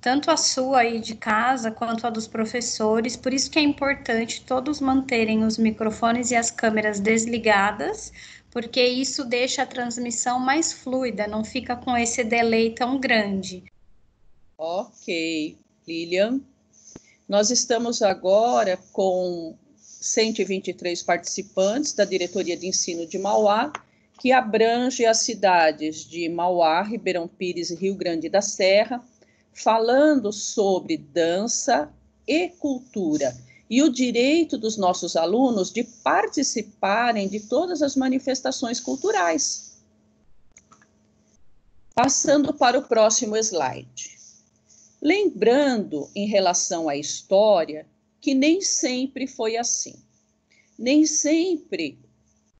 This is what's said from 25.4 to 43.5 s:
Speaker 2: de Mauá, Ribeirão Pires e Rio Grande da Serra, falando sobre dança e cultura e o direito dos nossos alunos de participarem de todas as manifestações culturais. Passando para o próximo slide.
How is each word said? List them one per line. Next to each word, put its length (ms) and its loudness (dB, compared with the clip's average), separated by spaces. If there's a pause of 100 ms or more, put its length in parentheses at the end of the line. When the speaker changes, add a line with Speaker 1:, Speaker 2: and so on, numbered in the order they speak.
Speaker 2:
de 240 -6
Mauá, 540 2
Ribeirão 440 -4
Pires 440 -6
e 60 -6
Rio 180 -2
Grande 340 -4
da 140 2
Serra, 600 2 (520)
falando 800 4
sobre 640 -2
dança 960 0 (340)
e 220 0
cultura 880 -4 (320)
e 140 4
o 80 4
direito 680 2
dos 180 -4
nossos 400 0
alunos 560 2
de 120 -2
participarem 1400 -2
de 120 -6
todas 420 -2
as 140 0
manifestações 840 -2
culturais. 1040 -2 (2000)
Passando 580 2
para 260 2
o 40 -2
próximo 540 2
slide. 840 -6 (840)